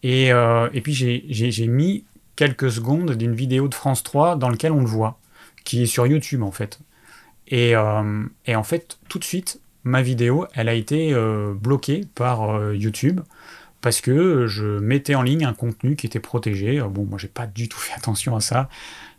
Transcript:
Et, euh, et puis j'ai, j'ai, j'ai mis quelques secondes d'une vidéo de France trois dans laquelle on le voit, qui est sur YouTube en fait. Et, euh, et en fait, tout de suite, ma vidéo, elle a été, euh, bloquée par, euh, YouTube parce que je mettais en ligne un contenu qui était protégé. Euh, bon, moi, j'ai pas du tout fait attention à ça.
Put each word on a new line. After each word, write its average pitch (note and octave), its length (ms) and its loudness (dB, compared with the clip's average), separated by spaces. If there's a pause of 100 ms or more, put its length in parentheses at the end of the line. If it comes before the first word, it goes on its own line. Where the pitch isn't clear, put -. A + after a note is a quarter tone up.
Et, C3 280 4
euh, A#2 420 4
et C3 80 -4
puis D3 120 -2
j'ai, B2 340 0
j'ai, A#2+ 220 0
j'ai A2+ 180 -2
mis D#3 380 2 (300)
quelques C3+ 340 0
secondes C3 440 0
d'une A#2 200 0
vidéo C3 340 0
de C3 60 -4
France - 300 -2
trois D#3+ 320 2
dans B2 140 0
laquelle C3+ 240 0
on C#3+ 80 4
le B2 40 4
voit, A2 320 -2 (460)
qui A#2+ 180 -2
est A#2+ 60 2
sur A#2+ 180 2
YouTube C3+ 380 0
en G2 80 -4
fait. - 280 -8 (680)
Et, A#2+ 280 4
euh, G#2+ 480 2 (220)
et A#2 100 0
en A2 80 0
fait, - 360 -6 (100)
tout - 80 -8
de E3 60 -6
suite, - 360 -6 (240)
ma B2+ 200 2
vidéo, B2 500 2
elle A2+ 160 -2
a A#2 60 2
été, D3 360 0
euh, G#2+ 440 0
bloquée C3+ 580 0
par, A#2 380 0
euh, G#2 240 -2
YouTube A2 440 0 (640)
parce A#2+ 180 0
que C#3+ 460 4
je G#2 320 -2
mettais C#3 380 0
en B2+ 80 2
ligne D3 200 2
un A#2+ 120 0
contenu B2 400 -2
qui C3+ 100 -8
était A2 140 -4
protégé. A2 600 -2
Euh, A#2 80 -2
bon, G2 160 -4
moi, G2 140 -6
j'ai F#2+ 100 -10
pas A#2+ 200 -10
du A2 200 -6
tout - 120 -12
fait - 160 -8
attention A2+ 400 -4
à G#2+ 60 -2
ça. B2+ 280 -2 (500)